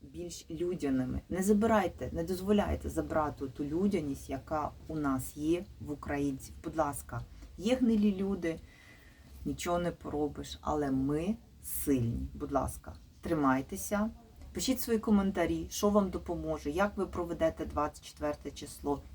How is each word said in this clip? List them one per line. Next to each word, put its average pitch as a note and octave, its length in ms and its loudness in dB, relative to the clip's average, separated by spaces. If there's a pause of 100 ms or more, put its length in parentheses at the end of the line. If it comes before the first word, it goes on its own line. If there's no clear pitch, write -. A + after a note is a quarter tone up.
більш E3 480 -12
людяними. C#3+ 800 0
Не F#3 140 0
забирайте, G#3 680 4
не E3 120 -2
дозволяйте F#3 640 2
забрати D3 580 0
ту C#3+ 180 -4
людяність, D#3 640 0
яка C#3+ 420 -4 (160)
у D#3 80 -6
нас C3+ 420 0
є E3+ 280 0 (140)
в D3 120 -8
українців. C#3+ 720 -4
Будь D#3 140 -6
ласка, C#3 440 -2 (360)
є A3 180 4
гнилі G#3+ 400 6
люди, F3+ 440 -2 (840)
нічого F3 340 -2
не F3 120 0
поробиш, D3 720 -4
але D3 300 0
ми D3 440 2 (280)
сильні. C3 720 0
Будь C#3+ 180 -8
ласка, C3 420 -2 (280)
тримайтеся, E3 880 0 (440)
пишіть A#3+ 280 0
свої A3+ 180 2
коментарі, F#3 720 4
що G#3 200 2
вам G3+ 200 4
допоможе, D#3 600 -4
як G3 280 2
ви F#3+ 80 0
проведете E3 600 -2
двадцять D3+ 400 -4
четверте D3 460 -6
число, C#3+ 500 -4 (140)